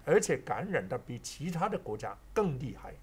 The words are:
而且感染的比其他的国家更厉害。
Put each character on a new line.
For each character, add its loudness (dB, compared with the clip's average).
而 8
且 2
感 -2
染 2
的 -2
比 -8
其 -6
他 0
的 -2
国 -6
家 -6
更 4
厉 -6
害。 -14